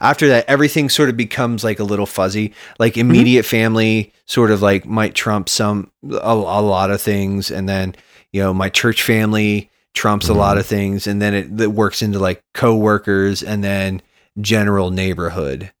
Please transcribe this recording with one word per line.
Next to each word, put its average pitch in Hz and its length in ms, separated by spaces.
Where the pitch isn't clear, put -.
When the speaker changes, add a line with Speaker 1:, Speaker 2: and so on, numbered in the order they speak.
Speaker 1:
after 143 260
that, 120 220
everything 143 400
sort 147 200
of 117 60
becomes, 120 480
like, 107 160
a 107 60
little 101 200
fuzzy, 101 480
like, 113 140
Speaker 2:
Mm-hmm. 117 160
Speaker 1:
immediate 123 360
family 110 680
sort 113 260
of, 101 100
like, 98 240
might 110 300
trump 104 320
some, 104 420
a, 113 300
a 101 280
lot 98 300
of 101 100
things. 98 480
And 95 200
then, 92 260
you 98 80
know, 95 120
my 95 140
church - 340
family 107 680
trumps 104 340
a 110 60
lot 101 180
Speaker 2:
Mm-hmm. 101 80
Speaker 1:
of 101 60
things. 101 420
And 101 140
then 104 120
it, 101 280
it 110 100
works 104 300
into, 101 180
like, 92 240
coworkers 104 880
and 104 220
then 95 380
general 101 500
neighborhood. 87 880